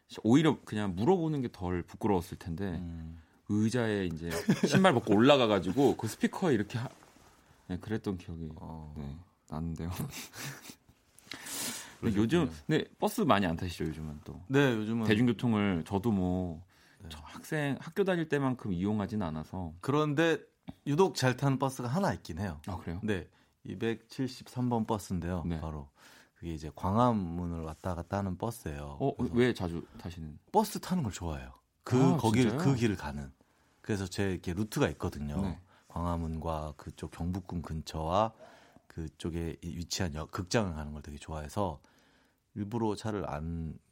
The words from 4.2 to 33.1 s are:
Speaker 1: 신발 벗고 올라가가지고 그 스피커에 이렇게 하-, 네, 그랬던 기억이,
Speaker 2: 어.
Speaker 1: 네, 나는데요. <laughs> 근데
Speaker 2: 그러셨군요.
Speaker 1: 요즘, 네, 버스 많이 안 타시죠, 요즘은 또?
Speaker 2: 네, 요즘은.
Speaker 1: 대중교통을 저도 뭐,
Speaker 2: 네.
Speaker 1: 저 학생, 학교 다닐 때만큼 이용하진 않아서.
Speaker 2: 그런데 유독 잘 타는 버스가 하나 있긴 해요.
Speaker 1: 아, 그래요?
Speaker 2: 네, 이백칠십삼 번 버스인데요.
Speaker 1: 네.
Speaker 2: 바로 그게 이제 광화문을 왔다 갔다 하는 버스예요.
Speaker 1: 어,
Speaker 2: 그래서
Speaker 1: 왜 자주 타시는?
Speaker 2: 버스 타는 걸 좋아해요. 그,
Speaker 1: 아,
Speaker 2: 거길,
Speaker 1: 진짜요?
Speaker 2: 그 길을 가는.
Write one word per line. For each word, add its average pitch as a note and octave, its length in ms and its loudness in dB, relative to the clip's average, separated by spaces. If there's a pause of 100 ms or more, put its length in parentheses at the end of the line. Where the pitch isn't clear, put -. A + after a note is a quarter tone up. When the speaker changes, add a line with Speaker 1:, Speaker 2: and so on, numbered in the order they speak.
Speaker 1:
신발 F#3+ 240 8
벗고 G#2+ 240 4
올라가가지고 A2+ 800 6
그 - 100 -4
스피커에 E3+ 480 0
이렇게 G#2 240 0
하-, A#2+ 100 -6 (800)
네, F2+ 120 -4
그랬던 G#2 400 -4
기억이, E2 380 -10
Speaker 2:
어. D#2+ 400 -12
Speaker 1:
네, C#2+ 200 -8 (320)
나는데요. E2 420 -6
<laughs> F#2 80 -8 (2000)
근데 G#2+ 140 2
Speaker 2:
그러셨군요. G2+ 80 4
Speaker 1:
요즘, D3 280 4 (160)
네, D#3 180 2 (140)
버스 G#3+ 240 0
많이 G#2 240 6
안 E2+ 100 0
타시죠, F2 300 -4
요즘은 D2+ 380 -6
또? D2+ 240 -12
Speaker 2:
네, C3+ 260 6
요즘은. A2 320 0
Speaker 1:
대중교통을 G#2+ 800 4
저도 G2+ 260 2
뭐, F2+ 500 0 (380)
Speaker 2:
네. F#2+ 100 -16
Speaker 1:
저 D#2 140 -14
학생, D3 560 -4
학교 F#3+ 240 0
다닐 F3 240 0
때만큼 C3 440 0
이용하진 G2+ 500 0
않아서. D#2+ 580 -6
Speaker 2:
그런데 D3+ 580 2 (480)
유독 D#3+ 300 4
잘 B2+ 200 4
타는 C3+ 220 2
버스가 C3 300 -2
하나 E3 240 2
있긴 E2 260 -8
해요. F2+ 280 -4
Speaker 1:
아, F2+ 100 -6
그래요? F2 260 -6
Speaker 2:
네, G2 260 -2 (360)
이백칠십삼 A2+ 1040 -4
번 A2+ 180 2
버스인데요. F2+ 600 -2
Speaker 1:
네. E2 140 -2
Speaker 2:
바로 D2+ 280 -8 (460)
그게 E2 200 -8
이제 D2+ 220 -8
광화문을 F2+ 840 0
왔다 D#2+ 320 -6
갔다 E2+ 240 -4
하는 F#2+ 200 -4
버스예요. D2 640 -8
Speaker 1:
어, C3+ 160 0
Speaker 2:
그래서 A#2+ 180 -4
Speaker 1:
왜 A#2+ 180 4
자주 E2+ 320 -4 (140)
타시는? E2 400 -12 (140)
Speaker 2:
버스 G#3 260 2
타는 F3+ 240 -2
걸 G#2 100 -2
좋아해요. C#2 400 -6 (300)
그, - 180 4
Speaker 1:
아, C3+ 160 8
Speaker 2:
거길, A#2 340 4
Speaker 1:
진짜요? B2 100 -2
Speaker 2:
그 C#3 160 4
길을 A2 200 2
가는. C#2+ 360 -8 (480)